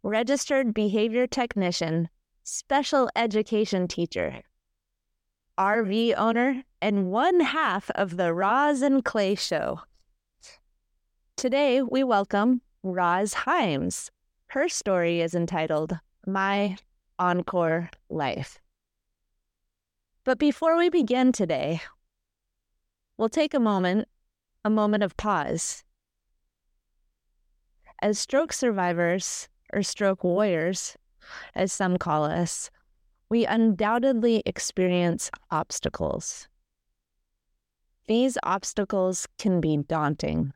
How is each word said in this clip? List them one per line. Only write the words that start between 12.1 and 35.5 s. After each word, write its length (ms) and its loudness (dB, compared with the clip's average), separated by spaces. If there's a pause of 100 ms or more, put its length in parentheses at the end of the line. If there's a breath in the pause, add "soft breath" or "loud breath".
Roz 520 0
Himes. 760 -2 (380)
Her 240 -2
story 500 0
is 140 -2
entitled 640 -2 (280)
My 520 0 (400)
Encore 720 0 (180)
Life. 500 -6 (1700)
But 140 0
before 400 2
we 100 4
begin 420 4
today, 520 0 (1400)
we'll 100 0
take 240 0
a 80 2
moment, 480 2 (560)
a 60 0
moment 320 2
of 160 -2
pause. 680 -4 (2250 soft breath)
As 160 0
stroke 340 0
survivors, 960 -2 (240)
or 100 -2
stroke 420 -2
warriors, 720 0 (600 loud breath)
as 180 -2
some 240 0
call 280 0
us, 460 -4 (600)
we 160 2
undoubtedly 960 2
experience 840 0 (200)